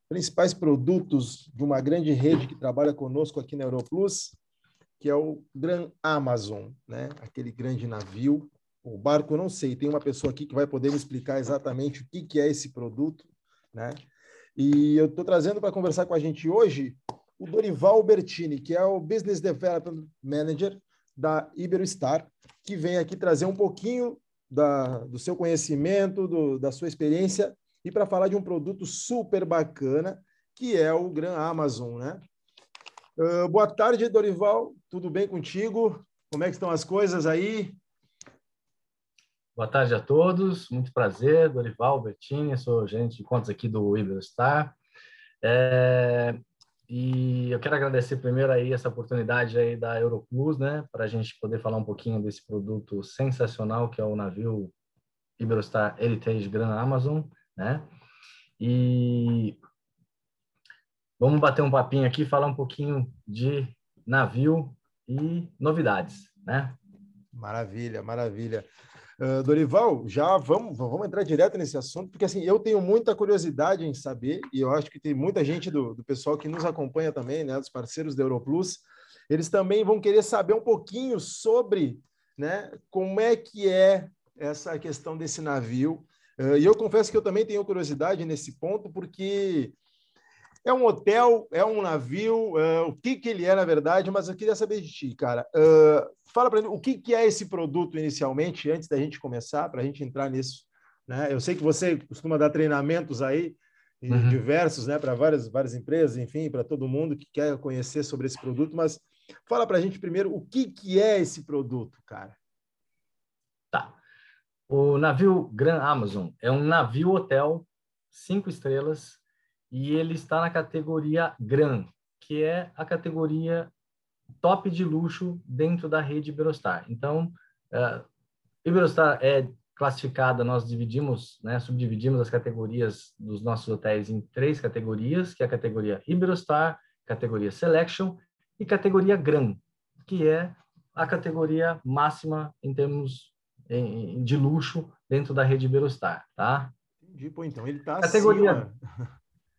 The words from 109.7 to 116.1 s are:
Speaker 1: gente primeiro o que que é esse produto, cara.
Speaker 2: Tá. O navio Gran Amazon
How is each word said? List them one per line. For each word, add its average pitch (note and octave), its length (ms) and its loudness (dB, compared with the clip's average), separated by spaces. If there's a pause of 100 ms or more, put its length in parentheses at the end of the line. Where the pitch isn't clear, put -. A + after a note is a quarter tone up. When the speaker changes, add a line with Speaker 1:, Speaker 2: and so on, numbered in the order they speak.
Speaker 1:
gente F#3+ 200 -2
primeiro G3 340 -2
o F#3+ 80 -8
que B3+ 300 -4
que F#3+ 280 0
é G#3+ 200 6
esse D#3+ 260 -4
produto, C3 600 -6
cara. G2 300 -18 (1300)
Speaker 2:
Tá. - 240 -6 (720)
O C#3 300 2
navio D#3 560 4
Gran D3+ 260 2
Amazon G#2+ 500 -2 (120)